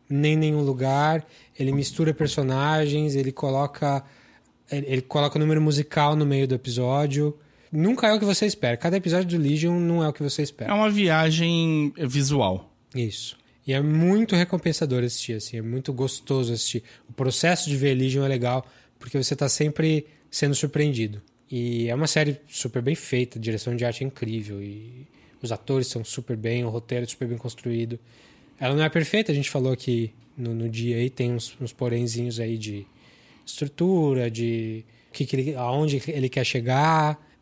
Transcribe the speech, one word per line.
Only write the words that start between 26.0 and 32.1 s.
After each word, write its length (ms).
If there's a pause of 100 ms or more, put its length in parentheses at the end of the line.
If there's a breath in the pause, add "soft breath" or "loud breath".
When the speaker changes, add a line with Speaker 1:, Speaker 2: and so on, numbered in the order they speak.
Speaker 1:
super 320
bem, 300
o 60
roteiro 340
é 20
super 220
bem 80
construído. 600 (600 loud breath)
Ela 160
não 80
é 60
perfeita, 420
a 40
gente 160
falou 200
aqui 440 (220)
no, 180
no 140
dia 280
aí, 140
tem 220
uns, 280
uns 120
porenzinhos 680